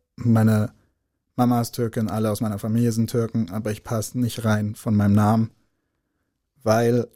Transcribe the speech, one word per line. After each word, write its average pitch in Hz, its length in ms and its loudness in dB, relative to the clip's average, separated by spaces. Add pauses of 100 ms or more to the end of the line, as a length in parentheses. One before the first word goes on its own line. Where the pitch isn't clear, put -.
(160)
meine 110 560 2 (640)
Mama 120 260 2
ist - 140 -8
Türkin, 113 340 -4
alle 107 220 -2
aus 104 100 -4
meiner 104 180 -4
Familie 117 320 0
sind 113 180 -2
Türken, 113 420 -2
aber 107 200 -6
ich 104 120 -8
passe 117 360 -6
nicht 117 260 -4
rein 107 300 0
von 107 200 -2
meinem 101 180 4
Namen, 107 380 4 (1120)
weil 117 520 2